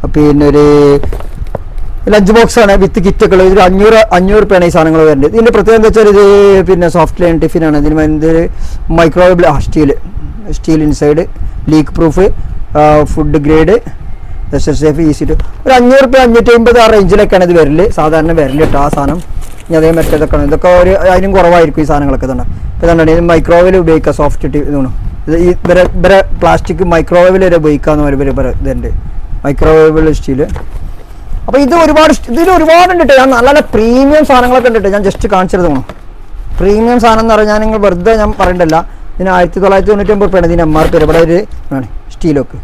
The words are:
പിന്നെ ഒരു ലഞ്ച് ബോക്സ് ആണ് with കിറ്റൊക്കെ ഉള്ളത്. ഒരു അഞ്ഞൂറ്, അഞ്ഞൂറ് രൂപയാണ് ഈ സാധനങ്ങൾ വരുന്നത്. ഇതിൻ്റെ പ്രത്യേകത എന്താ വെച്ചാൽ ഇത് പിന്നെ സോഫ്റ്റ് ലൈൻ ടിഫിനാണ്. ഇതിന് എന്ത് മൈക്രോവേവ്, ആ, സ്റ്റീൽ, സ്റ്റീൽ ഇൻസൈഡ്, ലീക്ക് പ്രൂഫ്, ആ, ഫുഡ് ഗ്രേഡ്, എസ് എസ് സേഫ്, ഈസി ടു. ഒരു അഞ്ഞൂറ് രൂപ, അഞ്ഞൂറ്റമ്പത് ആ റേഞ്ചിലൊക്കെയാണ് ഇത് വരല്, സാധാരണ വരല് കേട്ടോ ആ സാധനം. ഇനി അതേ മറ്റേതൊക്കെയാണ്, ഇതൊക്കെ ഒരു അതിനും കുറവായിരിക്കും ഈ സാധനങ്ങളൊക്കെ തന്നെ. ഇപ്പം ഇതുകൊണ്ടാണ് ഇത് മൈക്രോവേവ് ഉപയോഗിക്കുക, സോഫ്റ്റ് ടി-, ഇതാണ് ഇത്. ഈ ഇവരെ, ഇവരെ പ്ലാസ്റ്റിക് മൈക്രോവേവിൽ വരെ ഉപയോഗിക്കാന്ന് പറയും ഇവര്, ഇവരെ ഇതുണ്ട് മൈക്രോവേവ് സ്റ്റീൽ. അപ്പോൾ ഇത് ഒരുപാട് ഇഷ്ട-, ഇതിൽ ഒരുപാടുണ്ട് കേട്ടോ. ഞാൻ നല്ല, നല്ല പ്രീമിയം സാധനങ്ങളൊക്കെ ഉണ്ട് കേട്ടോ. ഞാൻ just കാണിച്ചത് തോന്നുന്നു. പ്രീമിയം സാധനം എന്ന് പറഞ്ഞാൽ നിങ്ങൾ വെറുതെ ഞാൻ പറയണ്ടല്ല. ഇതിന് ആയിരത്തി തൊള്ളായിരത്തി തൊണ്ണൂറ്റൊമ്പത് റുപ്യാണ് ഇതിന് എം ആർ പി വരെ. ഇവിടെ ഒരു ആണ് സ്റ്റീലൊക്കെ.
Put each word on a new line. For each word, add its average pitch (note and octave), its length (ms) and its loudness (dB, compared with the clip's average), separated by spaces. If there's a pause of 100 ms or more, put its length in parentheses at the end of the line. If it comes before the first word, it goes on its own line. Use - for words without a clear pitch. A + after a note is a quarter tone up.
(160)
പിന്നെ D3 360 2
ഒരു D3 120 4 (1500)
ലഞ്ച് G3+ 240 2
ബോക്സ് A#3 260 2
ആണ് G3 180 2
with G3 240 0
കിറ്റൊക്കെ F#3+ 320 2
ഉള്ളത്. F#3 180 4
ഒരു G3+ 120 4
അഞ്ഞൂറ്, G#3 340 4 (160)
അഞ്ഞൂറ് G3+ 280 2
രൂപയാണ് F3+ 240 2
ഈ - 60 -4
സാധനങ്ങൾ D#3+ 340 2
വരുന്നത്. D3 260 2
ഇതിൻ്റെ A3+ 220 2
പ്രത്യേകത A3 220 2
എന്താ A3 100 4
വെച്ചാൽ G#3+ 240 4
ഇത് G3+ 120 4 (460)
പിന്നെ F3 260 0
സോഫ്റ്റ് D#3+ 260 0
ലൈൻ E3 200 0
ടിഫിനാണ്. D#3 400 0
ഇതിന് D#3 260 0
എന്ത് D#3 240 -2 (640)
മൈക്രോവേവ്, F3+ 560 2
ആ, - 20 -2 (120)
സ്റ്റീൽ, D3 260 0 (640)
സ്റ്റീൽ D#3+ 300 -2
ഇൻസൈഡ്, D3+ 380 0 (500)
ലീക്ക് D3+ 240 -2
പ്രൂഫ്, F3 280 0 (540)
ആ, - 20 4 (300)
ഫുഡ് D3+ 340 -2
ഗ്രേഡ്, D#3+ 300 2 (800)
എസ് - 140 0
എസ് C3+ 100 -2
സേഫ്, D3+ 200 0 (100)
ഈസി C#3+ 180 -4
ടു. D#3 60 0 (280)
ഒരു C4 140 2
അഞ്ഞൂറ് B3+ 260 4
രൂപ, B3+ 220 2
അഞ്ഞൂറ്റമ്പത് A#3 580 4
ആ - 80 4
റേഞ്ചിലൊക്കെയാണ് G3 560 2
ഇത് F3 100 0
വരല്, D#3 280 2 (120)
സാധാരണ D#3 400 0
വരല് C#3+ 260 -2
കേട്ടോ D3 200 0
ആ - 100 0
സാധനം. C#3+ 240 -4 (480)
ഇനി E3 140 -4
അതേ D#3+ 180 2
മറ്റേതൊക്കെയാണ്, D3+ 520 0
ഇതൊക്കെ D#3 200 0 (140)
ഒരു F#3 100 2 (200)
അതിനും F#3+ 240 0
കുറവായിരിക്കും E3+ 460 2
ഈ C#3 60 -2
സാധനങ്ങളൊക്കെ C#3 420 -2
തന്നെ. B2 140 -4
ഇപ്പം - 400 -6
ഇതുകൊണ്ടാണ് E3 300 2
ഇത് E3+ 160 0
മൈക്രോവേവ് F3 540 2
ഉപയോഗിക്കുക, D#3 340 0
സോഫ്റ്റ് C#3+ 340 -2
ടി-, D3 160 -2
ഇതാണ് C3+ 220 -4 (360)
ഇത്. D3+ 80 -2 (100)
ഈ F3+ 40 2 (160)
ഇവരെ, F3+ 180 2 (160)
ഇവരെ F#3 200 4 (220)
പ്ലാസ്റ്റിക് E3 420 -2 (100)
മൈക്രോവേവിൽ F3 540 2
വരെ E3+ 140 2
ഉപയോഗിക്കാന്ന് D3+ 440 0
പറയും C#3 140 -2
ഇവര്, C#3 160 -2
ഇവരെ C3 160 -2 (100)
ഇതുണ്ട് A#2+ 280 -4 (560)
മൈക്രോവേവ് D#3 760 2
സ്റ്റീൽ. C3+ 220 -4 (1080)
അപ്പോൾ C4+ 180 -2
ഇത് C4+ 180 0
ഒരുപാട് D#4 320 2
ഇഷ്ട-, - 200 -8
ഇതിൽ E4+ 220 2
ഒരുപാടുണ്ട് E4+ 460 2
കേട്ടോ. C4+ 180 4
ഞാൻ C4 140 2
നല്ല, A#3 140 2
നല്ല D4 140 2 (120)
പ്രീമിയം C4 560 2
സാധനങ്ങളൊക്കെ B3 400 2
ഉണ്ട് A3+ 80 -2
കേട്ടോ. G3 160 -2
ഞാൻ G3+ 140 -2
just - 160 -6 (100)
കാണിച്ചത് F#3 320 -2
തോന്നുന്നു. C3+ 160 -2 (800)
പ്രീമിയം A3+ 440 0
സാധനം A3 200 2
എന്ന് A3 120 2
പറഞ്ഞാൽ G#3+ 280 0
നിങ്ങൾ A3 220 -2
വെറുതെ F3+ 360 0
ഞാൻ G3+ 160 -2
പറയണ്ടല്ല. F3+ 380 0 (400)
ഇതിന് F#3 220 -2
ആയിരത്തി F3+ 260 -2
തൊള്ളായിരത്തി G3 280 2
തൊണ്ണൂറ്റൊമ്പത് G3+ 360 0
റുപ്യാണ് F3 220 0
ഇതിന് E3 180 0
എം D3+ 100 0
ആർ D#3 140 0
പി E3+ 40 2
വരെ. D#3 120 2
ഇവിടെ E3 180 2
ഒരു E3+ 120 0 (380)
ആണ് B2+ 100 -8 (280)
സ്റ്റീലൊക്കെ. C#3+ 480 -4